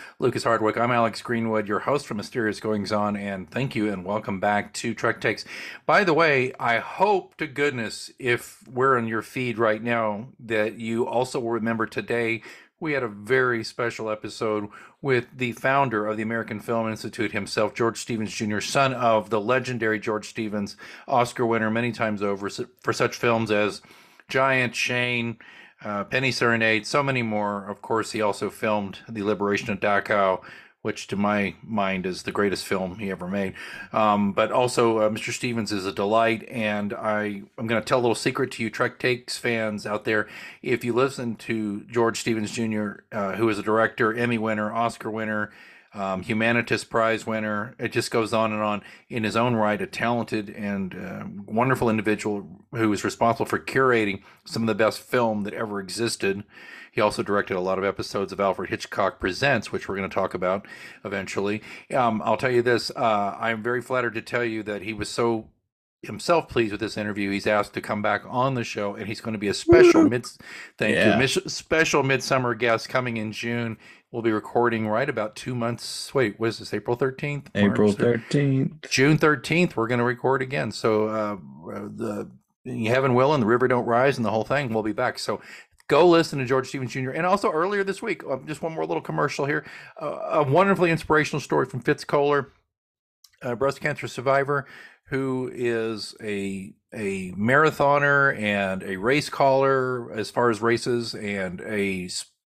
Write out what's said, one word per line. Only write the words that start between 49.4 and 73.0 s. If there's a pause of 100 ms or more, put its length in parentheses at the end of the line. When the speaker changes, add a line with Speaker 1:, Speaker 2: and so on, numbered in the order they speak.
Speaker 1:
right,
a
talented
and,
uh, (200)
wonderful
individual
who
is
responsible
for
curating (240)
some
of
the
best
film
that
ever
existed. (460)
He
also
directed
a
lot
of
episodes
of
Alfred
Hitchcock
Presents,
which
we're
gonna
talk
about (380)
eventually. (320)
Um,
I'll
tell
you
this,
uh,
I'm
very
flattered
to
tell
you
that
he
was
so (540)
himself
pleased
with
this
interview.
He's
asked
to
come
back
on
the
show,
and
he's
gonna
be
a
special
Speaker 2:
Woo!
Speaker 1:
mid-, (500)
thank
you,
Speaker 2:
Yeah.
Speaker 1:
mis-,
special
midsummer
guest
coming